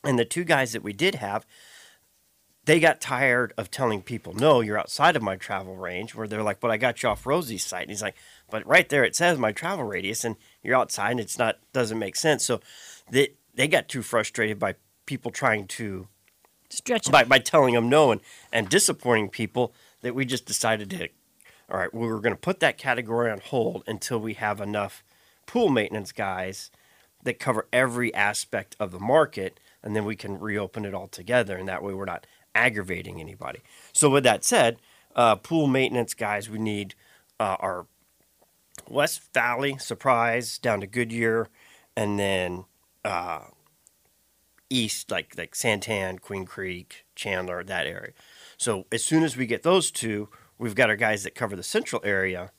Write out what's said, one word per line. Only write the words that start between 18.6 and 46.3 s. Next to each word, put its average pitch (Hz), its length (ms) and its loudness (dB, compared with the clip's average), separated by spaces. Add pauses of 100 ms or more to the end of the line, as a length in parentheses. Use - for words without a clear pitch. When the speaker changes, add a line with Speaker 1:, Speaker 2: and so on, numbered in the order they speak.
Speaker 1:
disappointing 113 640 2
people 117 420 -2 (280)
that 120 160 -6
we 135 80 -2
just 123 220 -4
decided 107 440 -2
to, 87 180 -8 (640)
all 92 80 -4
right, 90 160 -4
well, 117 140 -4
we're 110 100 -4
gonna 104 180 0
put 185 240 -4
that 151 180 2
category 117 520 -2
on 101 80 -6
hold 98 480 -4
until 110 320 -4
we 107 160 -6
have 104 260 -4
enough 104 440 -6 (420)
pool 233 220 0
maintenance 107 420 0
guys 95 640 -6 (500)
that 120 160 -6
cover 110 340 -2
every 123 420 2
aspect 101 680 -2
of 98 100 -4
the 90 80 -14
market, 110 640 2 (220)
and 104 120 -6
then 107 100 0
we 104 120 -4
can 98 240 -10
reopen 104 440 -6
it 98 100 -8
all 92 120 -10
together, 98 500 -2
and 95 120 -8
that 92 160 -6
way 98 100 -6
we're 98 100 -6
not 87 220 -10 (260)
aggravating 92 680 -2
anybody. 80 400 -12 (320)
So 151 180 4
with 139 140 4
that 110 200 4
said, 147 360 2 (340)
uh, 113 220 6
pool 156 320 0
maintenance 127 460 0
guys, 104 360 -4
we 110 80 -8
need, 101 380 -4 (420)
uh, 98 220 0
our 170 260 -6 (1000)
West 143 320 0 (120)
Valley, 127 460 0
Surprise, 117 800 0
down 110 220 0
to 98 80 -8
Goodyear, 113 600 0 (480)
and 104 220 0
then, 92 460 -2 (400)
uh, 87 380 -4 (1300)
east, 117 440 -4
like, 87 260 -6
like 82 160 -12
Santan, 98 640 -2
Queen 95 240 -8